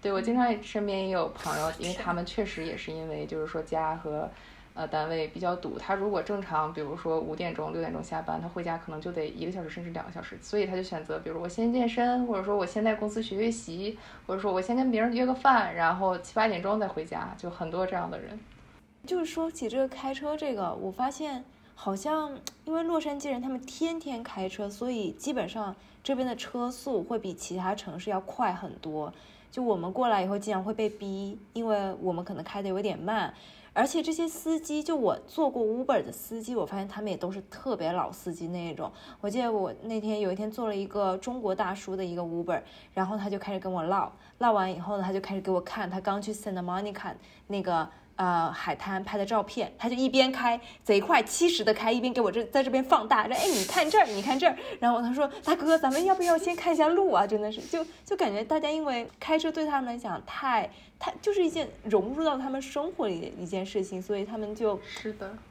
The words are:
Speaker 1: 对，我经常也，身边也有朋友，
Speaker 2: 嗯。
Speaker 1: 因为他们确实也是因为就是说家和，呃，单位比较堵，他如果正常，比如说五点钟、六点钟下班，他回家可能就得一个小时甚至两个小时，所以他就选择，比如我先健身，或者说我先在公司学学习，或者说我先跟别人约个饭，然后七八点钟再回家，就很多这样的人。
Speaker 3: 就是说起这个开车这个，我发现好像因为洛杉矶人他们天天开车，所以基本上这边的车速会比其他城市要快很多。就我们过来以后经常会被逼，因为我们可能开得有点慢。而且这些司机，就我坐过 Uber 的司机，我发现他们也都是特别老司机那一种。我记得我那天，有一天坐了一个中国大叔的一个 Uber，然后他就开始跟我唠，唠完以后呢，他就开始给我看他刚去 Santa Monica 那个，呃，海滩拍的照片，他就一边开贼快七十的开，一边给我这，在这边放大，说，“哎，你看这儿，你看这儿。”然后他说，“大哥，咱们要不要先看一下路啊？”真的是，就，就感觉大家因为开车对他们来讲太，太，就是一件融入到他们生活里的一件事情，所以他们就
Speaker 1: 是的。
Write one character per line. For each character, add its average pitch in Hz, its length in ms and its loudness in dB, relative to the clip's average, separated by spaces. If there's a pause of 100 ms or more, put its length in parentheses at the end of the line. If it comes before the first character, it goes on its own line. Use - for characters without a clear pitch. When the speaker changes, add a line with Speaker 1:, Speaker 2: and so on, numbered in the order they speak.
Speaker 1:
对， 202 120 0
我 190 100 2
经 226 100 2
常 247 160 6
也， 214 140 0
身 208 240 -2
边 190 220 0
也 - 0 -
有 180 220 2
朋 151 280 -4
友， 156 120 0
Speaker 2:
嗯。 165 100 -6
Speaker 1:
因 175 80 -4
为 180 60 -2
他 180 180 -2
们 170 120 0
确 202 220 -2
实 165 180 -6
也 165 120 -6
是 170 160 -8
因 160 160 -6
为 151 180 -6
就 156 140 -4
是 156 80 -4
说 160 120 -4
家 160 360 -2
和， 156 340 -4 (440)
呃， 160 120 -6
单 156 220 -2
位 160 200 -2
比 156 120 -10
较 180 160 0
堵， 175 220 -6
他 - 160 -2
如 196 160 0
果 185 120 0
正 202 180 -2
常， 160 320 0
比 156 100 -6
如 147 120 -4
说 165 240 0
五 156 160 -4
点 170 200 -4
钟、 156 180 -4
六 165 80 -2
点 165 120 -2
钟 160 120 -6
下 160 160 -4
班， 160 200 -4
他 170 60 -6
回 175 160 -6
家 165 140 -2
可 165 160 -10
能 156 80 -8
就 170 100 -6
得 165 160 -2
一 - 200 -6
个 175 40 -2
小 190 120 -6
时 156 80 -8
甚 175 120 -10
至 170 80 -8
两 165 140 -6
个 - 80 -12
小 175 100 -10
时， - 200 -12
所 - 160 0
以 202 80 4
他 185 100 -2
就 185 60 -2
选 175 200 -6
择， 156 180 -4
比 170 100 -6
如 160 100 -4
我 175 80 -4
先 233 240 2
健 240 160 4
身， 247 380 2
或 226 100 0
者 190 80 -2
说 208 120 2
我 190 80 2
先 214 200 0
在 220 100 4
公 214 140 -2
司 220 140 -2
学 196 160 -4
学 226 120 2
习， 202 480 -6 (280)
或 190 100 -2
者 196 40 -2
说 196 120 0
我 185 80 2
先 233 160 0
跟 262 140 4
别 220 100 4
人 233 140 4
约 247 100 4
个 254 100 4
饭， 226 400 6
然 170 220 4
后 185 220 2
七 - 160 -12
八 220 120 6
点 185 160 0
钟 202 160 2
再 208 80 2
回 165 200 -4
家， - 320 -6
就 180 100 -8
很 170 220 -6
多 185 160 0
这 185 100 -2
样 170 120 -2
的 - 120 -8
人。 - 180 -12 (680)
Speaker 3:
就 359 120 0
是 330 60 0
说 330 260 -2
起 262 160 -6
这 233 120 -2
个 269 100 4
开 269 240 -6
车 294 240 -4
这 294 180 -2
个， 190 200 -2
我 190 180 -6
发 254 180 0
现 277 320 -6 (320)
好 196 220 -4
像 302 420 -2 (280)
因 320 80 -2
为 330 80 2
洛 330 180 2
杉 294 180 -4
矶 285 120 -4
人 247 100 -2
他 254 80 -4
们 254 140 -2
天 330 360 -4
天 262 240 -6
开 190 240 -4
车， 202 220 -4
所 240 220 -6
以 214 220 -2
基 - 200 -6
本 202 160 -2
上 202 260 -6 (300)
这 269 100 2
边 254 140 0
的 233 80 -4
车 240 340 -4
速 180 320 -2
会 226 160 -2
比 196 140 -4
其 175 240 -8
他 185 180 0
城 190 240 -8
市 185 120 -6
要 190 100 0
快 196 320 0
很 185 240 -6
多。 151 360 -6 (380)
就 254 120 -4
我 226 120 4
们 175 160 -2
过 247 180 2
来 202 140 4
以 185 40 0
后 202 120 0
经 208 140 -4
常 185 100 0
会 214 120 -2
被 220 120 0
逼， 196 520 -6 (160)
因 226 120 -2
为 202 360 2
我 180 100 2
们 170 100 -2
可 185 120 -6
能 170 100 -6
开 202 160 -8
得 196 80 -4
有 190 140 0
点 196 160 0
慢。 185 340 0 (400)
而 247 140 4
且 320 160 2
这 320 100 0
些 330 140 0
司 320 320 -2
机， 302 240 -4
就 320 140 0
我 220 300 4
坐 302 240 2
过 254 120 -2
Uber 226 400 2
的 131 80 -6
司 226 320 -10
机， 240 120 -6
我 202 100 2
发 196 140 -6
现 196 100 -6
他 208 140 -8
们 208 80 -4
也 170 60 -2
都 180 140 -4
是 196 200 -8
特 247 260 -4
别 165 160 -2
老 175 180 0
司 - 220 -8
机 165 160 -8
那 175 180 -4
一 160 80 -6
种。 - 160 -6 (300)
我 202 80 -4
记 220 120 -2
得 240 100 2
我 190 220 0 (100)
那 220 180 -4
天， 214 200 0
有 190 120 2
一 - 20 0
天 214 160 -4
坐 226 160 -4
了 208 80 -2
一 196 120 -2
个 196 320 0
中 247 240 -6
国 196 120 0
大 190 200 0
叔 196 200 -6
的 190 80 -2
一 175 120 -4
个 175 80 -2
Uber， 170 380 -2 (340)
然 190 120 0
后 214 120 -4
他 202 100 -4
就 196 100 -2
开 202 140 -6
始 190 80 -4
跟 190 100 -4
我 180 120 0
唠， 180 280 2 (280)
唠 240 140 6
完 190 180 4
以 175 100 -6
后 202 160 -4
呢， 196 60 -2
他 185 100 0
就 190 80 0
开 196 140 -6
始 196 60 -2
给 190 100 -4
我 180 100 4
看 190 280 -6
他 185 120 -4
刚 196 200 0
去 208 120 -6
Santa 190 300 -6
Monica 190 500 -4 (360)
那 202 140 -2
个， 165 240 2 (300)
呃， 175 340 4
海 165 240 -2
滩 190 300 -4
拍 208 140 -4
的 196 80 2
照 214 160 2
片， 202 340 -4
他 233 140 -2
就 247 40 -2
一 262 140 4
边 262 240 6
开 240 260 2 (240)
贼 202 160 6
快 254 240 6
七 - 240 2
十 339 160 4
的 214 120 6
开， 226 180 2
一 247 80 4
边 254 100 2
给 247 120 0
我 190 100 4
这， 226 120 2
在 269 180 4
这 262 80 2
边 262 120 4
放 262 240 6
大， 220 200 6
说 233 100 0
，“哎， 277 100 4
你 311 200 4
看 320 240 4
这 427 80 8
儿， 359 80 10
你 202 160 -2
看 262 160 2
这 339 100 6
儿。” 269 80 4 (240)
然 240 100 6
后 240 120 2
他 240 100 0
说 285 180 2 (140)
，“大 302 100 6
哥， 330 220 4
咱 294 160 4
们 302 100 4
要 381 120 6
不 381 80 0
要 349 160 6
先 349 180 0
看 339 160 0
一 311 40 4
下 311 120 8
路 349 240 6
啊？” 202 160 6
真 208 140 2
的 214 100 -2
是， 220 80 -8
就， 330 240 -2 (220)
就 403 100 -2
感 240 160 2
觉 208 100 0
大 311 160 2
家 302 120 0
因 311 120 0
为 247 240 0 (140)
开 320 180 4
车 320 140 2
对 311 140 0
他 285 160 2
们 - 20 -2
来 240 140 -4
讲 196 260 -6
太， - 460 0 (280)
太， - 220 -4
就 415 100 0
是 392 140 4
一 320 60 4
件 320 180 -2 (160)
融 214 300 4
入 320 100 0
到 285 140 2
他 269 100 -2
们 269 120 -2
生 294 320 -2
活 262 140 -2
里 175 140 -2
的 - 60 -6 (120)
一 180 60 -6
件 185 200 -2
事 196 200 0
情， 185 160 -6
所 202 160 -2
以 196 80 -2
他 220 140 -8
们 214 160 -4
就 214 280 0
Speaker 1:
是 - 300 -8
的。 208 240 -10 (140)